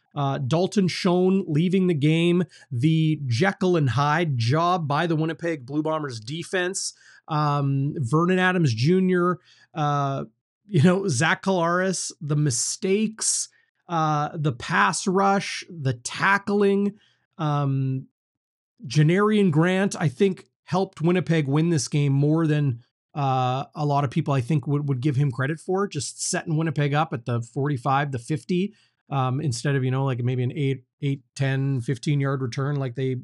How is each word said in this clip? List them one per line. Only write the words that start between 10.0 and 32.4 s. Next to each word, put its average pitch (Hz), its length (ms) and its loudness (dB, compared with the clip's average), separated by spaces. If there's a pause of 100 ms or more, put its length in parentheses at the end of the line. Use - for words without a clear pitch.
you 175 160 2
know, 185 240 4
Zach 160 340 0
Collaros, 180 680 0 (100)
the 151 140 -2
mistakes, 190 1120 -2 (400)
uh, 156 480 0
the 151 160 -2
pass 185 560 0
rush, 196 640 0
the 139 240 -4
tackling, 202 1000 0 (440)
um, 139 720 -2 (800)
Janarion 185 640 4
Grant, 185 480 2
I 160 100 2
think, 196 360 0 (200)
helped 185 360 -2
Winnipeg 165 460 2
win 156 220 2
this 160 180 0
game 143 260 0
more 151 320 2
than, 147 380 0 (320)
uh, 131 580 -2
a 151 120 -4
lot 143 180 2
of 127 80 0
people, 151 220 -2
I 135 80 2
think, 151 260 -2
would, 147 220 -2
would 131 100 -2
give 143 160 0
him 143 160 2
credit 135 280 -4
for, 190 280 -2
just - 340 -8
setting 165 360 -4
Winnipeg 151 360 0
up 156 200 0
at 123 120 -8
the 120 160 -2
forty-five, 139 680 -2
the 131 80 -4
fifty, 180 540 -4 (360)
um, 131 300 -2
instead 143 360 -2
of, 131 80 0
you 131 80 0
know, 135 120 0
like, 127 200 -2
maybe 127 200 -2
an 120 80 -2
eight, 135 320 -2 (180)
eight, 139 200 -4 (140)
ten, 135 440 -2
fifteen 131 400 -2
yard 139 220 -2